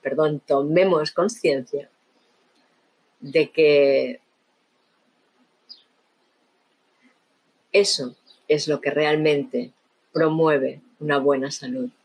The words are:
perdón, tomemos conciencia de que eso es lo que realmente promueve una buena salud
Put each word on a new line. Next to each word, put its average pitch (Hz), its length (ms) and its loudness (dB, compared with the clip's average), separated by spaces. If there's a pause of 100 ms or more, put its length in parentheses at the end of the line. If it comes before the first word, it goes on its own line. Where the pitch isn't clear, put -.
perdón, 147 420 -2
tomemos 156 640 0
conciencia 160 760 -4 (1300)
de 147 280 0
que 139 680 4 (3500)
eso 156 440 0 (320)
es 151 200 0
lo 143 140 -2
que 143 100 -4
realmente 147 800 0 (400)
promueve 156 680 0 (220)
una 143 140 -2
buena 139 340 0
salud 127 380 -8 (160)